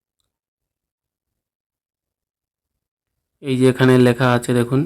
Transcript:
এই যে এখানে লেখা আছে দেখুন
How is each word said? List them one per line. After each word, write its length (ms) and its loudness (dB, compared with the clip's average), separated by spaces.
এই 140 -4
যে 120 0
এখানে 240 2
লেখা 280 -2
আছে 180 -6
দেখুন 320 -2